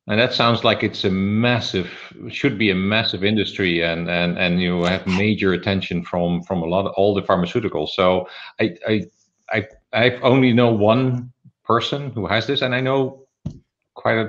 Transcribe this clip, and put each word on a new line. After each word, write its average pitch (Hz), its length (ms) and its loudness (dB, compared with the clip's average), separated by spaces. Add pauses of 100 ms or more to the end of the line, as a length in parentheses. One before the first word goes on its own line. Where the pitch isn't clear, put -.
And 104 120 0
that 123 140 2
sounds 117 320 2
like 110 180 2
it's 107 220 -4
a 101 60 2
massive, 101 760 0 (420)
should 117 280 -2
be 104 120 4
a 92 40 2
massive 98 480 0
industry, 95 600 0
and, 85 260 -2
and, 87 280 0
and 90 220 0
you 90 220 0
have 90 240 0
major 98 460 0
attention 90 500 -2
from, 87 400 -2
from 90 200 -4
a 82 40 -4
lot 92 200 0
of, - 100 -6
all 98 180 2
the 95 80 -2
pharmaceuticals. 90 680 -2
So 92 360 2 (340)
I, 107 160 0 (120)
I, 107 160 0 (480)
I, 107 160 -4 (240)
I 117 180 2 (120)
only 127 300 4
know 120 200 6
one 123 600 2 (320)
person 139 460 -2
who 104 160 -6
has 104 220 -2
this, 139 140 0
and 127 120 -2
I 127 60 0
know 131 440 -2 (680)
quite 113 220 0
a 113 120 0